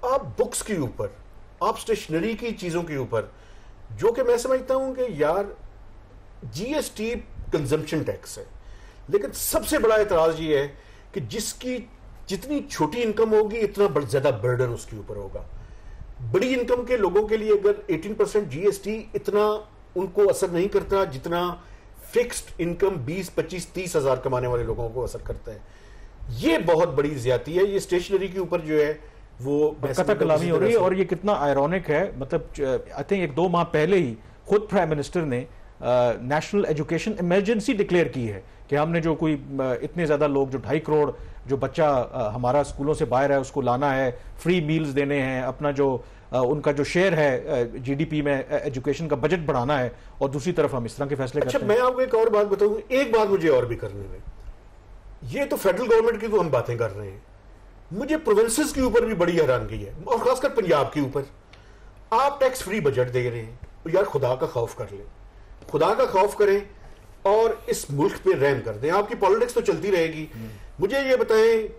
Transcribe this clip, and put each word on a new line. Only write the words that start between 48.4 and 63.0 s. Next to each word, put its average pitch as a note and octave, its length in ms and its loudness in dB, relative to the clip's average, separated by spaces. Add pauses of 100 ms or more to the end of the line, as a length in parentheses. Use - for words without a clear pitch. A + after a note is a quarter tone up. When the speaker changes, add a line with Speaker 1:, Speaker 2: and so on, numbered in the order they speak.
Speaker 2:
अ, D3 220 -2
एजुकेशन C#3 400 -4
का D3 80 0
बजट D#3 240 2
बढ़ाना C#3+ 380 0
है, B2 180 -2 (260)
और C#3 80 0
दूसरी C#3+ 220 -4
तरफ D3 240 2
हम A#2+ 100 -4
इस A2 120 -10
तरह C#3+ 100 -4
के C#3+ 80 -2
फैसले C3 260 -2
Speaker 1:
अच्छा, F#3 180 0
Speaker 2:
करते G#3 140 2
हैं। A#3 60 6
Speaker 1:
मैं B3+ 80 4
आपको B3+ 140 2
एक B3+ 140 2
और A3 140 6
बात G#3 180 4
बताऊँ, G3+ 340 2 (100)
एक C4 200 2
बात G#3+ 160 4
मुझे F3 220 2
और B2+ 160 6
भी A#2 100 -4
करने G2+ 320 -10
में, F2+ 120 -12 (1040)
ये G3+ 220 -2
तो C#4 120 -2
federal G3 300 2
government A3+ 340 6
की A3+ 60 -4
तो G#3+ 120 4
हम E3+ 100 0
बातें A#2+ 280 0
कर A2+ 120 0
रहे G2+ 200 -10
हैं, F#2+ 140 -16 (720)
मुझे C#4 240 -2
provinces A#3 560 2
के C4+ 80 -2
ऊपर A#3 240 6
भी A3 80 -2
बड़ी F3 220 2
हैरानगी A#2+ 420 2
है, G#2 260 -10
और A4 140 0
खासकर B4 320 2
पंजाब E3+ 440 2
के D3 80 0
ऊपर। C3+ 280 -2 (840)
आप C#4 260 2
टैक्स - 240 2
फ्री G#3 160 -2
budget B2+ 300 2